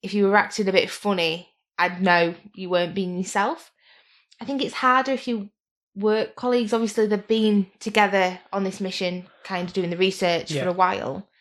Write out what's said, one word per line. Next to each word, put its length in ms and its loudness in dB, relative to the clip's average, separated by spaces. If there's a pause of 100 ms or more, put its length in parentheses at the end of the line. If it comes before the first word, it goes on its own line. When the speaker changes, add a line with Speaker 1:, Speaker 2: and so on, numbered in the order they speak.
Speaker 1:
if 120 -10
you 100 2
were 120 4
acting 320 2
a 40 0
bit 160 4
funny, 600 -2 (280)
I'd 220 0
know 340 4 (200)
you 160 -10
weren't 240 0
being 240 -4
yourself. 520 -4 (680)
I 60 -12
think 160 -4
it's 140 -6
harder 360 2
if 160 -4
you 220 -4 (440)
work 420 0
colleagues. 360 0
Obviously, 340 0
they've 220 -2
been 380 4 (140)
together 580 2 (140)
on 120 -2
this 160 -6
mission, 460 -4 (180)
kind 240 -6
of 60 -14
doing 160 -2
the 80 -4
research 520 0
Speaker 2:
Yeah. 120 -2
Speaker 1:
for 80 0
a 20 -2
while. 560 -2 (120)